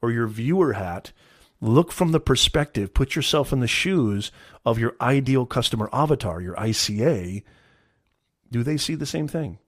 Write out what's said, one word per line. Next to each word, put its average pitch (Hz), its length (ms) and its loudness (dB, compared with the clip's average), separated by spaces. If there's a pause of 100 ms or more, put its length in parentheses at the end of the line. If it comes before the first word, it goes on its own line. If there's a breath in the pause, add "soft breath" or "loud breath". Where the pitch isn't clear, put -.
or 117 100 0
your 117 160 0
viewer 127 460 0
hat. 95 380 -8 (480 soft breath)
Look 131 320 4
from 170 200 0
the 160 100 4
perspective, 131 720 0
put - 220 2
yourself 147 360 0
in 139 80 2
the 120 80 2
shoes 113 640 0 (340 loud breath)
of 113 140 2
your 113 220 0
ideal 131 440 2
customer 113 460 -2
avatar, 120 500 0
your 90 160 -8
I 113 140 -2
C 107 320 -2
A. 101 400 -2 (1080 soft breath)
Do 120 120 -2
they 147 140 -2
see 160 180 -4
the 147 100 -6
same 151 220 -4
thing 143 400 -6